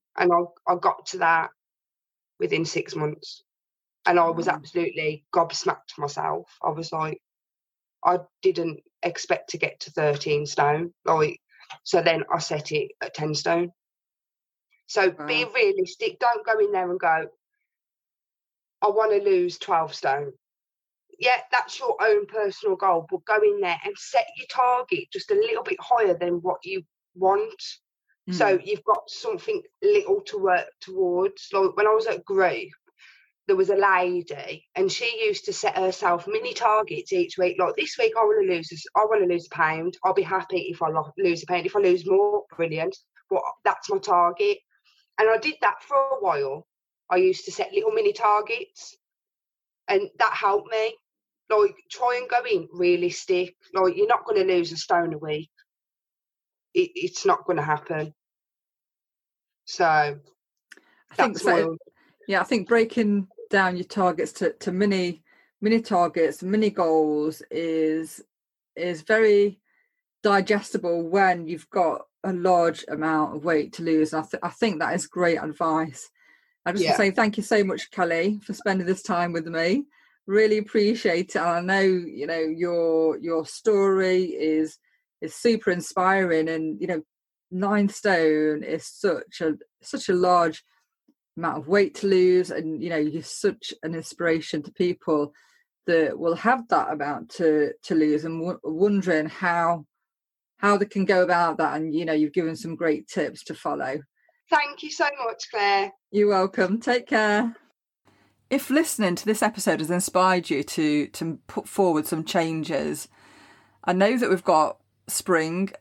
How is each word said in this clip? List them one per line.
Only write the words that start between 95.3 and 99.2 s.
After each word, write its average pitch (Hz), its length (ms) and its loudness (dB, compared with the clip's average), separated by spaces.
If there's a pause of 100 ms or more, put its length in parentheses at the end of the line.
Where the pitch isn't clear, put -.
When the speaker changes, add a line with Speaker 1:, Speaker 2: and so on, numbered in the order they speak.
Speaker 2:
that 160 320 2
will 170 160 0
have 233 340 0
that 156 220 2
amount 143 400 -6
to, 151 420 2 (120)
to 190 100 -2
lose 151 300 2
and 165 160 -6
w-, 170 240 -6
wondering 170 640 0